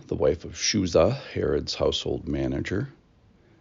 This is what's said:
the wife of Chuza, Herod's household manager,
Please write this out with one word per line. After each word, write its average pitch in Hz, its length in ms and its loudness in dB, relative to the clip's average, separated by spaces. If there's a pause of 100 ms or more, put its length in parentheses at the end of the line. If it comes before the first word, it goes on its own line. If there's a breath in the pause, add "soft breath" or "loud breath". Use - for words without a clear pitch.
the - 80 -4
wife 78 320 2
of 82 60 -14
Chuza, 90 600 4 (220)
Herod's 76 400 0
household 71 520 -2
manager, 73 640 -2 (720 soft breath)